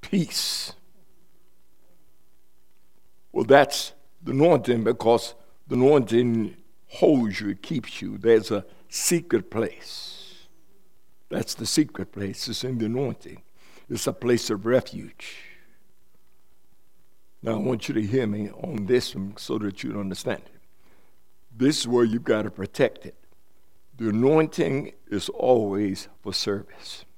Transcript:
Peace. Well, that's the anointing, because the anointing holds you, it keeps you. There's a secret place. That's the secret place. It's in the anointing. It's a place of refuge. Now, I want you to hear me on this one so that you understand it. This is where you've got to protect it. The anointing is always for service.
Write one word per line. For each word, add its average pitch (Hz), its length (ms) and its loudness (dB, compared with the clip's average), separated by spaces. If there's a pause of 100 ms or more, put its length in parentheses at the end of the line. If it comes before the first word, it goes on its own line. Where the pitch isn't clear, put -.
Peace. - 720 -4 (2500)
Well, 113 140 0
that's - 480 6 (300)
the 139 80 -8
anointing, 131 520 4
because 117 520 2 (320)
the 135 80 -4
anointing 120 800 4 (320)
holds 117 520 4
you, 104 100 -4
it 95 120 -6
keeps - 400 -8
you. 101 160 -8
There's 110 340 4
a 101 140 -2 (240)
secret - 600 -2
place. - 960 -10 (800)
That's - 240 -6
the 117 120 -8
secret - 460 -2
place. 98 360 -8
It's 113 160 -8
in 127 160 -4
the 110 80 -2
anointing. 117 540 -6 (480)
It's - 180 -4
a 131 60 -2
place 120 360 0
of 101 160 -4
refuge. - 720 -2 (2000)
Now, 113 100 -2
I 107 40 -4
want 113 300 -4
you - 80 -4
to 110 60 2
hear 113 260 0
me 104 240 -4
on 123 340 -8
this 123 300 0
one 98 220 -8
so - 220 -6
that 101 240 -8
you 110 160 -6
understand 98 460 -6
it. - 160 -20 (960)
This 135 240 2
is - 80 -4
where 120 180 6
you've 113 180 0
got 107 200 2
to 101 80 -6
protect - 540 -2
it. - 100 -16 (840)
The 113 120 0
anointing 143 840 2 (160)
is 101 200 -4
always 104 800 0 (140)
for 95 120 -8
service. - 720 -6 (120)